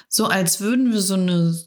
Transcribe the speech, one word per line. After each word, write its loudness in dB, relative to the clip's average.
So 0
als 0
würden 0
wir 0
so 0
eine 2